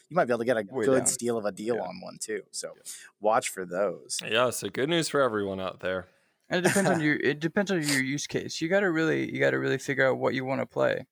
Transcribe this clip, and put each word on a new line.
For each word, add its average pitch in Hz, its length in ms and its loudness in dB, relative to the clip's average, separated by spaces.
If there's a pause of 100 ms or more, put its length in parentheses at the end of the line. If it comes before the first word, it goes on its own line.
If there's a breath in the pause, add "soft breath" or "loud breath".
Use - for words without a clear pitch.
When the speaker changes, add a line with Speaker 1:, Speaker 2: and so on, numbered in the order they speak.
Speaker 1:
You 156 80 -6
might 175 80 6
be 120 80 2
able 117 80 2
to 117 40 -2
get 117 120 4
a 107 120 0
Speaker 2:
Way 120 180 -2
Speaker 1:
good 131 140 6
Speaker 2:
down. 120 60 0
Speaker 1:
steal 117 320 0
of 104 60 -4
a 104 80 -2
deal 107 240 -2
Speaker 2:
Yeah. 101 60 -2
Speaker 1:
on 92 180 -8
one 90 200 -14
too. 107 200 -6 (100)
So - 240 -10
Speaker 2:
Yeah. - 180 -20 (280 loud breath)
Speaker 1:
watch 110 300 2
for 92 140 -8
those. 87 540 -2 (100)
Speaker 3:
Yeah, 117 220 4
so 107 180 -4
good 120 200 0
news 165 200 2
for 143 120 2
everyone 101 400 0
out 92 180 -6
there. 92 300 -4 (400 soft breath)
Speaker 2:
And 175 160 0
it 180 40 6
depends 190 220 4
on 170 100 2
Speaker 1:
<laughs> - 20 -2
Speaker 2:
your, 151 120 2
it 147 240 0
depends 175 320 0
on 180 120 0
your 143 200 2
use 139 240 -4
case. - 340 -4
You 165 80 -2
gotta 196 220 2
really, 147 420 0
you 131 60 -4
gotta 135 220 2
really 135 180 0
figure 135 300 0
out 123 100 0
what 127 160 0
you 131 100 -4
wanna 127 220 -2
play. 131 460 0